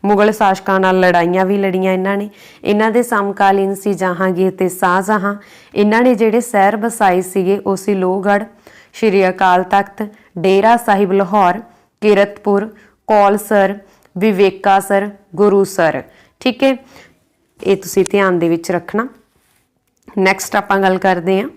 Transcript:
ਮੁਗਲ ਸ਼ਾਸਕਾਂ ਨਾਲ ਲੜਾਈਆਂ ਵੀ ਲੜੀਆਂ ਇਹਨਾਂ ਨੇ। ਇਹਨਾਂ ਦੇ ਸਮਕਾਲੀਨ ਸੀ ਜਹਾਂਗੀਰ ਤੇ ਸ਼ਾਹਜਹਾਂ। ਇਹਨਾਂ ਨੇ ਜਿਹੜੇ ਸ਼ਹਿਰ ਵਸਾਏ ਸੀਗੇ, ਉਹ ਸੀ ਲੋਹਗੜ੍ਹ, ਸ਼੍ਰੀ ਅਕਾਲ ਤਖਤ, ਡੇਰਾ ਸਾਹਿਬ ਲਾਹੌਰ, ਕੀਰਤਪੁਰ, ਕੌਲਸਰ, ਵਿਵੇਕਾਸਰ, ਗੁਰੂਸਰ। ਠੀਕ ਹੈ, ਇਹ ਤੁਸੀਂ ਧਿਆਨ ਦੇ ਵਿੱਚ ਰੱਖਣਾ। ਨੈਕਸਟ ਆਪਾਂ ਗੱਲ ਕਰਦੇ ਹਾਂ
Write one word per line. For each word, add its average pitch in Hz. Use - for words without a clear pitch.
ਮੁਗਲ 208
ਸ਼ਾਸਕਾਂ 196
ਨਾਲ 190
ਲੜਾਈਆਂ 180
ਵੀ 202
ਲੜੀਆਂ 190
ਇਹਨਾਂ 190
ਨੇ। 208
ਇਹਨਾਂ 214
ਦੇ 240
ਸਮਕਾਲੀਨ 196
ਸੀ 202
ਜਹਾਂਗੀਰ 185
ਤੇ 190
ਸ਼ਾਹਜਹਾਂ। 190
ਇਹਨਾਂ 208
ਨੇ 247
ਜਿਹੜੇ 220
ਸ਼ਹਿਰ 208
ਵਸਾਏ 202
ਸੀਗੇ, 190
ਉਹ 196
ਸੀ 196
ਲੋਹਗੜ੍ਹ, 196
ਸ਼੍ਰੀ 196
ਅਕਾਲ 185
ਤਖਤ, 196
ਡੇਰਾ 196
ਸਾਹਿਬ 202
ਲਾਹੌਰ, 196
ਕੀਰਤਪੁਰ, 202
ਕੌਲਸਰ, 202
ਵਿਵੇਕਾਸਰ, 196
ਗੁਰੂਸਰ। 190
ਠੀਕ 247
ਹੈ, 269
ਇਹ 190
ਤੁਸੀਂ 190
ਧਿਆਨ 190
ਦੇ 170
ਵਿੱਚ 170
ਰੱਖਣਾ। 175
ਨੈਕਸਟ 190
ਆਪਾਂ 196
ਗੱਲ 190
ਕਰਦੇ 185
ਹਾਂ 269